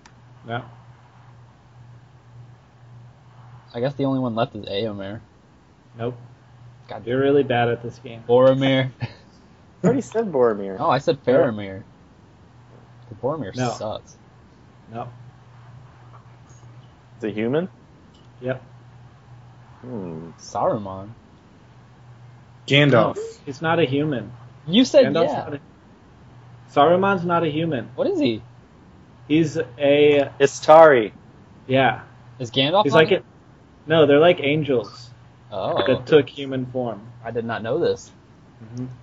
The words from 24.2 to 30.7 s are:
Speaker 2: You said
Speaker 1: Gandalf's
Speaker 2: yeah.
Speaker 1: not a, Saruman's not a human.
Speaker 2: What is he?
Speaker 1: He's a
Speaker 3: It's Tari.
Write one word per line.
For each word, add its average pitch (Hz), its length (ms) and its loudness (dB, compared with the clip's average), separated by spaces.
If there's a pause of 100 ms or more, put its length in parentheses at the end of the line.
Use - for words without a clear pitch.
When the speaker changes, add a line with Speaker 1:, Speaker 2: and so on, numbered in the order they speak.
Speaker 2:
You 214 180 2
said 269 220 4
Speaker 1:
Gandalf's 165 260 0
Speaker 2:
yeah. 208 100 -4
Speaker 1:
not - 120 -10
a, 143 40 -12 (1120)
Saruman's 180 540 2
not 170 180 0
a 160 60 -2
human. 147 460 -6
Speaker 2:
What 190 120 -2
is 381 120 -4
he? 117 220 -2 (840)
Speaker 1:
He's 156 300 0
a 143 800 2
Speaker 3:
It's - 220 2
Tari. 151 540 8 (520)